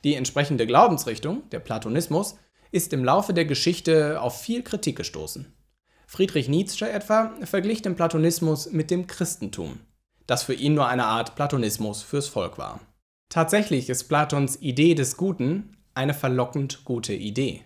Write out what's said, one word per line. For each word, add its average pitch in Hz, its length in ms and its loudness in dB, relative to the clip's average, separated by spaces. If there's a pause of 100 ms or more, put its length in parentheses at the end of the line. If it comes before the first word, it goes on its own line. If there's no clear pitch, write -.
Die 147 120 2
entsprechende 131 520 0
Glaubensrichtung, 160 800 2
der - 100 -8
Platonismus, 151 760 -2 (340)
ist 170 220 0
im 131 100 0
Laufe 180 300 4
der 170 120 4
Geschichte 156 760 2
auf 123 200 -4
viel 240 220 -4
Kritik - 340 -4
gestoßen. - 540 -10 (540)
Friedrich 190 420 0
Nietzsche 196 420 0
etwa 220 440 0 (100)
verglich 208 380 -2
den 185 140 -2
Platonismus 160 760 2
mit 156 200 0
dem 180 160 0
Christentum, - 720 -6 (480)
das 120 160 0
für 131 100 -2
ihn 147 220 2
nur 135 120 4
eine 123 180 2
Art 113 300 -2
Platonismus 110 680 -2
fürs 143 240 -4
Volk - 300 -4
war. - 240 -10 (480)
Tatsächlich 165 600 2
ist 127 160 -2
Platons 147 560 0
Idee 151 320 4
des 139 240 0
Guten 180 580 -2 (200)
eine 139 180 0
verlockend 131 720 -2
gute 117 280 -4
Idee. 107 520 -4